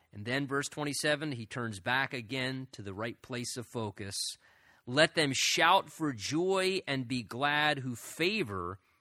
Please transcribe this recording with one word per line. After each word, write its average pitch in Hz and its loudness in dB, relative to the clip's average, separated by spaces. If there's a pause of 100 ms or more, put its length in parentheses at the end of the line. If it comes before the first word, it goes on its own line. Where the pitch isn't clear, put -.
(140)
And 104 -10
then 135 0
verse 139 -2
twenty-seven, 147 -2
he 117 -6
turns 113 -4
back 131 0
again 131 -4
to - -16
the 98 -8
right 110 -6
place 123 -6
of 117 -8
focus. 104 -6 (680)
"Let 147 4
them 147 4
shout 170 4
for 151 -2
joy 185 0
and 135 -2
be 123 -2
glad 143 2
who 123 -4
favor 110 -2 (220)